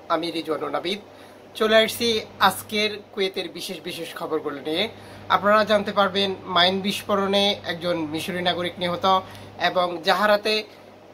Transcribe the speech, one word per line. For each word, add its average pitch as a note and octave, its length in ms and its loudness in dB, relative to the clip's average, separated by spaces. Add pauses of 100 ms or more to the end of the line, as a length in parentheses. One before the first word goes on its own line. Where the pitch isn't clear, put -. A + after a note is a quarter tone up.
(140)
আমি E3 140 0 (100)
রিজওয়ানুর D3+ 380 -4
নাবিদ। E3+ 240 -4 (600)
চলে A3 220 4
আসছি A3 260 0 (400)
আজকের G#3 420 0 (240)
কুয়েতের F#3+ 340 -2 (100)
বিশেষ F3 200 -8 (100)
বিশেষ E3 220 -8 (100)
খবরগুলো D3 480 -4
নিয়ে। E3 160 0 (520)
আপনারা G3+ 260 6 (100)
জানতে G3+ 280 2
পারবেন G3 300 2 (260)
মাইন F3+ 200 6 (100)
বিস্ফোরণে G3+ 600 0 (260)
একজন F3 240 -4 (180)
মিশরি F3 360 -4
নাগরিক F3 320 -2
নিহত F3 240 -2 (640)
এবং F3+ 180 2 (200)
জাহারাতে G#3 460 4 (600)